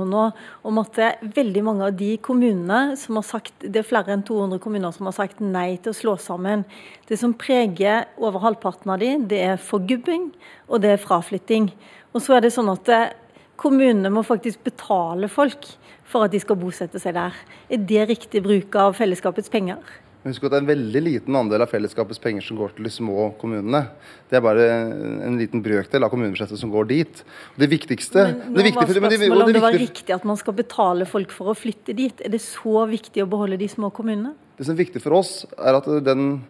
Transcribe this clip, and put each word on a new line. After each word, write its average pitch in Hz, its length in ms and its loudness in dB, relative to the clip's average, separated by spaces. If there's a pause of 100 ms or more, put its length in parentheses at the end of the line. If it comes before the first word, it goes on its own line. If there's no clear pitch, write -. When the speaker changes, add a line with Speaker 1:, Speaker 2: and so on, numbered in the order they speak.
Speaker 1:
O 190 80 -4
nå, 208 160 2 (400)
om 220 160 0
at, - 180 -6
eh, 226 220 2
veldig 208 420 -2
mange 214 220 0
av 202 100 0
de 208 220 -2
kommunene 240 800 0
som 220 240 -6
har 208 80 -8
sagt, - 320 -10
det 202 160 -6
er 220 80 0
flere 214 320 0
enn 202 80 -4
to 214 160 -2
hundre 185 180 -2
kommuner 190 380 -6
som 196 80 -10
har 185 80 -6
sagt 196 320 -6
nei 185 320 -2
til 208 160 -6
å - 80 -10
slå 208 180 -2
sammen. 190 460 -4 (420)
Det 214 120 -4
som 240 160 0
preger 214 720 0 (100)
over 196 240 -2
halvparten 196 500 -2
av 190 80 -2
de, 254 200 0
det 202 240 -2
er 185 160 0
forgubbing, 254 720 -2 (380)
og 233 100 2
det 202 160 6
er 202 80 -2
fraflytting. 196 640 0 (440)
Og 240 80 -2
så 254 160 6
er - 20 4
det 233 160 4
sånn 214 160 0
at, 185 160 -6
eh, 233 240 4 (460)
kommunene 262 500 4
må 214 160 0
faktisk 226 400 -4
betale 180 640 -2
folk - 480 -2 (280)
for 226 200 0
at 196 60 2
de 202 80 0
skal 208 160 0
bosette 180 460 -8
seg 175 140 -4
der. 175 180 -4 (380)
Er 254 80 -2
det 214 300 2
riktig 220 340 -2
bruk 196 340 2
av 196 180 6
fellesskapets 190 560 -2
penger? 196 280 -2 (440)
Speaker 2:
Men 135 100 -6
husk 127 120 -8
at 135 80 0
det 143 60 4
er 143 40 -2
en 143 60 -4
veldig 135 340 0
liten 135 320 -2
andel 110 280 2
av 117 80 -2
fellesskapets 107 500 -4
penger 104 240 -4
som 110 140 -10
går 101 180 -6
til 110 80 -10
de 113 60 -6
små 107 500 -2
kommunene. 117 480 -2 (400)
Det 127 80 2
er 120 80 4
bare 113 220 6 (580)
en 120 160 -2
liten 113 240 -2
brøkdel 107 400 0
av 107 80 0
kommunebudsjettet 104 480 -4
som 113 100 -6
går 107 160 2
dit. 147 380 -2 (340)
Det 139 120 4
viktigste, 151 500 0
Speaker 1:
Men 196 320 2
nå - 80 0
Speaker 2:
det 202 80 6
viktigste, 196 320 2
Speaker 1:
var - 0 -
Speaker 2:
men 208 100 4
det, 220 80 2
Speaker 1:
spørsmålet 202 140 4
Speaker 2:
og 190 60 8
det 226 80 6
Speaker 1:
om 226 80 6
det 226 80 4
var 226 100 6
Speaker 2:
viktigste - 320 0
Speaker 1:
riktig 180 100 -2
at 180 100 -6
man 208 120 -2
skal 208 160 -6
betale 190 540 0
folk 190 260 -4
for 185 140 -10
å 214 100 -2
flytte 226 400 -8
dit. 254 240 -4
Er - 80 -8
det 220 140 -4
så 220 440 0
viktig 214 380 -4
å - 20 -4
beholde 196 320 -2
de 208 80 -4
små 202 240 -6
kommunene? 220 440 -6 (240)
Speaker 2:
Det 131 80 -8
som 160 100 -2
er 175 80 2
viktig 123 180 -10
for 147 120 2
oss, - 320 0 (120)
er 131 160 4
at 139 100 4 (200)
den 135 460 0